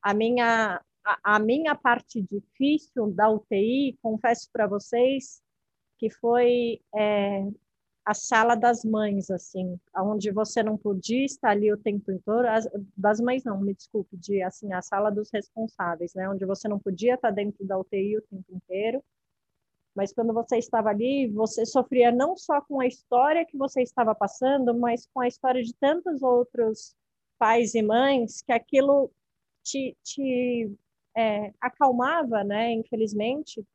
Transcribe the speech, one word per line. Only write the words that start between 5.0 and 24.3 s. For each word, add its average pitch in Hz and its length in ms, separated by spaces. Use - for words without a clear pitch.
que 220 120
foi, 240 680
é, 202 500
a 214 60
sala 233 420
das 233 300
mães, 214 460
assim, 180 500
onde 208 340
você 214 320
não 214 140
podia 214 480
estar 269 240
ali 208 240
o 214 60
tempo 202 340
inteiro, 220 340
as, 220 220
das 208 240
mães 247 260
não, 202 140
me 196 140
desculpe, - 420
de, 190 280
assim, 190 320
a 180 80
sala 208 280
dos 208 220
responsáveis, 180 800
né, 190 160
onde 196 160
você 190 240
não 208 100
podia 202 360
estar 247 160
dentro 202 340
da 190 140
U 185 60
T - 120
I 202 220
o 214 40
tempo 190 280
inteiro, 208 520
mas 196 180
quando 233 220
você 233 240
estava 220 320
ali, 254 380
você 214 360
sofria 240 480
não 285 240
só 294 240
com 285 180
a 254 80
história 285 600
que 302 100
você 269 240
estava 233 340
passando, 240 640